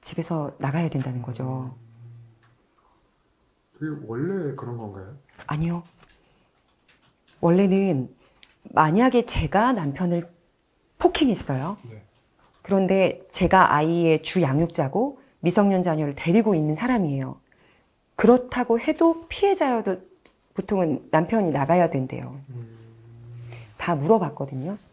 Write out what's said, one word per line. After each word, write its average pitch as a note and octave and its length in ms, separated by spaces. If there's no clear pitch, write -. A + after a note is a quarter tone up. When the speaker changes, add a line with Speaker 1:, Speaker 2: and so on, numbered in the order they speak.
Speaker 1:
집에서 D#3+ 580
나가야 D3+ 300
된다는 B2+ 340
거죠. C3 540
Speaker 2:
음. - 80
그게 D3+ 280
원래 D3 480
그런 A#2+ 240
건가요? G2+ 380
Speaker 1:
아니요. E3+ 360
원래는 F3+ 720
만약에 A3+ 540
제가 G#3 480
남편을 E3+ 560
폭행했어요. G3 760
Speaker 2:
네. G#2+ 140
Speaker 1:
그런데 F#3+ 680
제가 F#3 440
아이의 D#3+ 480
주 - 180
양육자고 E3 800
미성년 F#3 420
자녀를 D#3 320
데리고 G3 400
있는 D3+ 200
사람이에요. D#3+ 640
그렇다고 A#3+ 640
해도 E4 480
피해자여도 B3+ 680
보통은 F#3 560
남편이 F3 400
나가야 D#3+ 400
된대요. B2+ 580
Speaker 2:
음. A#2 300
Speaker 1:
다 - 180
물어봤거든요. D3+ 840